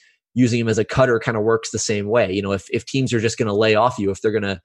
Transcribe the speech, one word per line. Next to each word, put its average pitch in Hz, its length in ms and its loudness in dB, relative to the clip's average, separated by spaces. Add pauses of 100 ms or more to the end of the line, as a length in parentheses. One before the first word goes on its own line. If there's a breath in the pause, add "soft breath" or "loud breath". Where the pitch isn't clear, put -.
(340 soft breath)
using 120 260 2
him 117 100 0
as 107 80 2
a 107 80 0
cutter 127 340 2
kinda 113 220 -2
works 113 300 0
the 110 80 -6
same 104 280 -4
way. 107 240 2
You 98 100 -2
know, 98 120 -2
if, 95 180 -6
if 113 140 -4
teams 131 280 -2
are 117 60 2
just 110 180 -2
gonna 110 160 -2
lay 110 220 4
off 120 240 2
you, 98 120 -2
if 95 100 -6
they're 110 100 0
gonna 101 340 -4